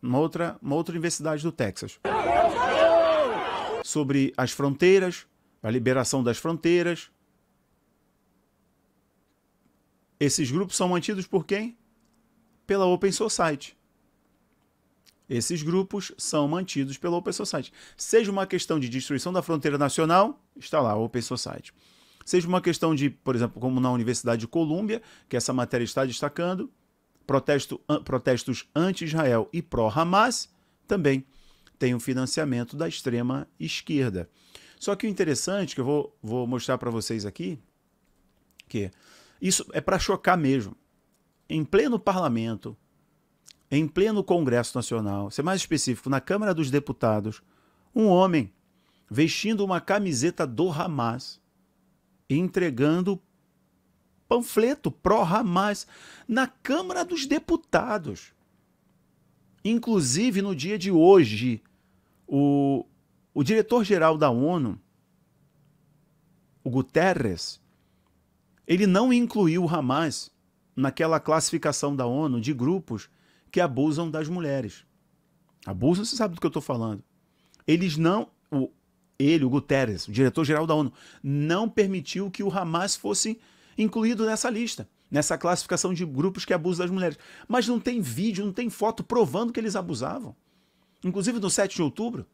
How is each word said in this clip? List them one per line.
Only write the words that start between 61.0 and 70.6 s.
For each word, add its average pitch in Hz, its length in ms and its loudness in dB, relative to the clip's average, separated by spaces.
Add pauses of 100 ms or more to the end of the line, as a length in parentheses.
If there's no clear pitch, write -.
o, 139 600 2 (460)
o 147 100 0
diretor-geral 202 720 4
da 151 140 4
onu, 127 500 0 (1800)
o 135 80 -6
Guterres, 135 880 0 (1080)
ele 185 200 4
não 208 260 6
incluiu 202 520 2
o 165 40 2
Hamas 147 640 -2 (460)